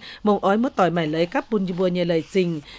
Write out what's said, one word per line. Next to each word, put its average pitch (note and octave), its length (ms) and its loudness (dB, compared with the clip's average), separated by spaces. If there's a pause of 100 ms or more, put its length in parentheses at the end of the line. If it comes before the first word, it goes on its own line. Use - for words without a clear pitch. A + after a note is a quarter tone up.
(220)
mong G#3 160 2
ói G3 180 2
mỗi A#3+ 200 0
tỏi F3+ 140 4
mải E3 160 -2
lấy D#3+ 200 0
cắp C4+ 240 -4
bùn G3 160 0
dì F3+ 60 -4
bùa F3+ 140 0
nhờ F3+ 180 0
lời E3 280 0
trình, E3+ 280 0 (180)